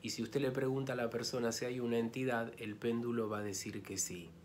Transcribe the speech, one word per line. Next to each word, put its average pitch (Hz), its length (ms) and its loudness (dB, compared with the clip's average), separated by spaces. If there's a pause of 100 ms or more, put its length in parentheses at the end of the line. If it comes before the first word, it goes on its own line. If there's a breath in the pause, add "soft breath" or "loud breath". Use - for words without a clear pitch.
Y 113 80 -2
si - 100 -2
usted 139 200 0
le 131 100 4
pregunta 131 420 2
a - 20 0
la 120 140 0
persona 117 420 0
si 117 140 -2
hay 123 140 -2
una 120 180 4
entidad, 117 600 2
el 107 160 -6
péndulo 117 540 2
va 107 100 0
a 104 40 -2
decir 104 380 -4
que 98 160 -6
sí. 87 320 -4 (160)